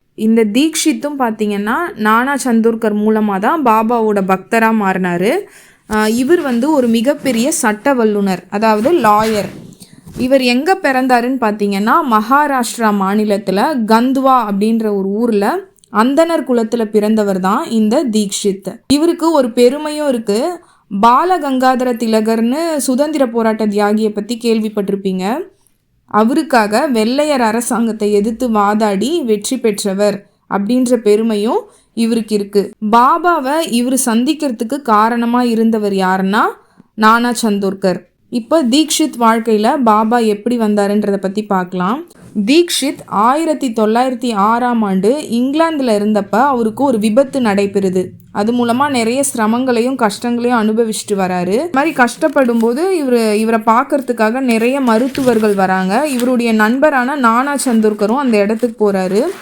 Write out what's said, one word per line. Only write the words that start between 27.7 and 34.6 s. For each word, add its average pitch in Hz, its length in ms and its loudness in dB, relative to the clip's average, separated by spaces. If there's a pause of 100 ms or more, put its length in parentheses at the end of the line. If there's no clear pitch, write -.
எதிர்த்து 226 380 0
வாதாடி 214 720 0
வெற்றி 220 360 -2
பெற்றவர் 202 680 -2 (240)
அப்படின்ற 240 440 0
பெருமையும் 220 640 0 (340)
இவருக்கு 226 400 -2
இருக்கு. 202 380 -2 (200)
பாபாவை 302 680 2 (100)
இவரு 240 260 0 (100)
சந்திக்கிறதுக்கு 254 760 -2